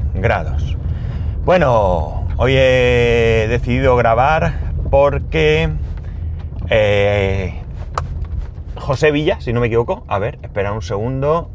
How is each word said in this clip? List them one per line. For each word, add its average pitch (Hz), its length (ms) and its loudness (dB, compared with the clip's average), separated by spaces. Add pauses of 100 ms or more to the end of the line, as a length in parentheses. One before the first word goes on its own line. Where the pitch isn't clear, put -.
(140)
grados. 95 640 0 (680)
Bueno, 107 920 2
hoy 131 200 2
he 120 920 4
decidido 123 480 2
grabar 135 560 4 (400)
porque, 151 760 2 (1000)
eh, 101 880 2 (1160)
José 143 340 0
Villa, 151 300 0
si 127 120 -4
no 120 80 0
me 120 60 0
equivoco, 117 400 -2
a 101 140 -4
ver, 127 220 -6
espera 101 280 -4
un 107 120 -6
segundo, 135 720 -4